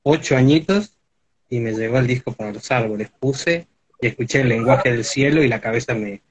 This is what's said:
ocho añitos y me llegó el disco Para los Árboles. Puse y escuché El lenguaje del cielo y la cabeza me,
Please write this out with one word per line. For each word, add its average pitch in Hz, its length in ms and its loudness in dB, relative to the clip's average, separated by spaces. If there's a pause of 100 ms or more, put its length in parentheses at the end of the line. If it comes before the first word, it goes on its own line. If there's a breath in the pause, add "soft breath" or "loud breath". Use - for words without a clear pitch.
ocho 143 340 2
añitos 156 600 2 (540)
y 123 100 -4
me 113 120 -4
llegó 113 260 -2
el 127 80 2
disco 127 260 -2
Para 107 200 -8
los 107 180 -10
Árboles. 107 400 -2 (100)
Puse 170 460 -2 (340)
y 123 60 -2
escuché 123 340 -2
El 127 80 2
lenguaje 123 420 2
del 117 140 0
cielo 143 380 2
y 135 60 4
la 110 120 -2
cabeza 117 340 -4
me, 104 360 -8